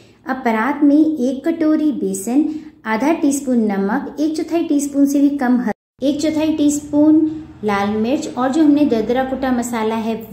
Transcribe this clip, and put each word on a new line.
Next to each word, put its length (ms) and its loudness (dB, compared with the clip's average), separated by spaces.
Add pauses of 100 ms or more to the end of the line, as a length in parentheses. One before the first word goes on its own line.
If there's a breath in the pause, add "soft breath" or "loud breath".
(280 loud breath)
अब 80 -4
परात 480 -2
में 140 6
एक 500 0
कटोरी 440 2
बेसन, 540 -2 (400 loud breath)
आधा 280 0
टीस्पून 440 0
नमक, 600 -2
एक 180 -2
चौथाई 260 -2
टीस्पून 420 0
से 160 2
भी 80 4
कम 280 0
हल-, 460 -6
एक 180 0
चौथाई 320 0
टीस्पून 760 2 (320 loud breath)
लाल 260 -2
मिर्च 480 -2
और 140 0
जो 120 2
हमने 220 4
दरदरा 380 0
कुटा 280 -4
मसाला 440 -2
है 380 -6